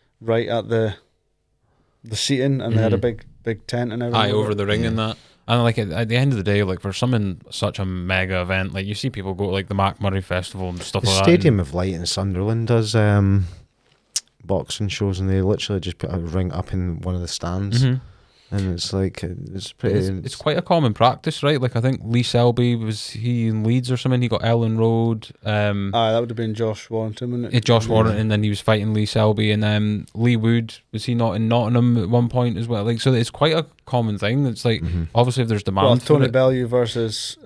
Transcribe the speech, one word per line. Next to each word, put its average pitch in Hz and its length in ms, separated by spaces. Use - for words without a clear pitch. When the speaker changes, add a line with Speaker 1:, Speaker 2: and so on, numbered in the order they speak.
Speaker 1:
right 113 300
at 117 180
the, 110 280
the 110 140
seating, 135 440
and 117 160
they 110 40
had 110 120
a 98 40
Speaker 2:
Mm-hmm. 101 40
Speaker 1:
big, 117 240
big 113 240
tent 120 260
and 120 100
everything. 117 180
Speaker 2:
Aye, 104 100
over 104 220
the 101 120
ring 104 160
Speaker 3:
Yeah. 117 80
Speaker 2:
and 113 100
that. 110 180
And, 120 160
like, 117 140
at, 107 140
at 110 180
the 120 80
end 139 160
of 113 40
the 95 60
day, 101 200
like, 92 160
for 98 120
something 104 480
such - 260
a 98 80
mega 92 560
event, 95 320
like, 98 140
you 104 80
see 135 160
people 95 240
go 101 100
to, 92 60
like, 95 160
the 101 80
Mac 98 260
Murray 98 200
Festival 92 480
and 90 120
stuff - 220
Speaker 3:
The 101 80
Speaker 2:
like 95 120
Speaker 3:
Stadium 165 340
Speaker 2:
that. 92 40
And 78 80
Speaker 3:
of 69 60
Light 92 180
in 85 140
Sunderland 101 600
does, 113 280
um, 101 500
boxing 92 440
shows, 95 320
and 95 100
they 95 120
literally 98 400
just 90 180
put 78 140
a 92 40
ring 85 340
up - 220
in 90 280
one 90 140
of 90 60
the 87 60
stands. 101 560
Speaker 2:
Mm-hmm. 127 120
Speaker 3:
And 95 220
it's 85 200
like, 95 300
it's 92 500
pretty 104 240
Speaker 2:
It's, 95 100
it's - 80
quite 151 200
a 175 60
common 156 320
practice, 123 480
right? 147 180
Like, 123 160
I 113 60
think 131 220
Lee 113 180
Selby, 120 540
was 110 340
he 117 380
in 110 160
Leeds 123 280
or 123 60
something? 127 240
He 123 60
got 113 180
Ellen 117 320
Road. 113 520
Um, 104 520
Speaker 1:
Aye, 113 160
that 117 80
would 120 100
have 113 80
been 110 160
Josh 107 380
Warrington, 113 400
wouldn't 120 160
it? - 80
Speaker 2:
yeah, 120 40
Josh 113 280
Speaker 1:
Yeah. 113 60
Speaker 2:
Warrington, 110 340
then 104 160
he 104 60
was 101 120
fighting 107 320
Lee 107 140
Selby, 107 440
and 107 120
then 107 500
Lee 120 240
Wood, 113 380
was 113 140
he 123 100
not 113 180
in 110 140
Nottingham 120 500
at 92 100
one 120 220
point 120 300
as 117 80
well? 110 160
Like, 117 180
so 131 120
it's 117 180
quite 156 260
a 156 80
common 110 320
thing. 135 260
It's 117 180
like, 113 200
Speaker 3:
Mm-hmm. 82 200
Speaker 2:
obviously, 123 260
if 113 80
there's 104 140
demand 98 240
Speaker 1:
Well, 120 100
Speaker 2:
for - 80
Speaker 1:
Tony 143 220
Speaker 2:
it 117 40
Speaker 1:
Bellew 131 360
versus, 117 800